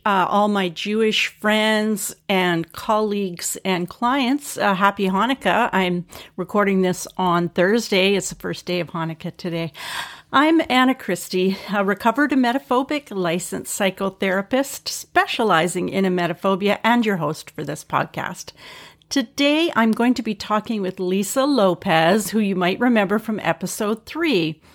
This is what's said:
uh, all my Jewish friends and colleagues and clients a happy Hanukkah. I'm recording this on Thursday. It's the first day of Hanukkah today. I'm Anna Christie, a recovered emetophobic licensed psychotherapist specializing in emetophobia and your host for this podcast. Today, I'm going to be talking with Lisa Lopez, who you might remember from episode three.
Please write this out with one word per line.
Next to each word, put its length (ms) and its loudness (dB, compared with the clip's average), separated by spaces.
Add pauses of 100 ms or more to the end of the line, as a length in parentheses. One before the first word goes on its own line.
uh, 240 4
all 200 2
my 200 0
Jewish 600 0
friends 840 0 (160)
and 440 0
colleagues 920 -2
and 240 -2
clients 680 -2
a 180 2
happy 340 2
Hanukkah. 640 0
I'm 340 0 (300)
recording 460 0
this 240 -2 (100)
on 340 2
Thursday. 680 2
It's 140 -4
the 40 -10
first 320 -10
day 140 -2
of 80 -6
Hanukkah 480 -8
today. 360 -6 (600)
I'm 360 4
Anna 260 4
Christie, 640 -2 (160)
a 120 0
recovered 480 0
emetophobic 800 0
licensed 680 -4
psychotherapist 1080 -2
specializing 1000 0
in 160 0
emetophobia 800 0
and 240 2
your 120 0
host 340 -4
for 100 -10
this 220 -8
podcast. 680 -4 (580)
Today, 680 0
I'm 160 4
going 220 2
to 80 -4
be 120 -4
talking 480 -4
with 160 -4
Lisa 460 0
Lopez, 840 2
who 100 0
you 160 0
might 240 0
remember 400 2
from 180 -6
episode 680 -4
three. 560 0 (140)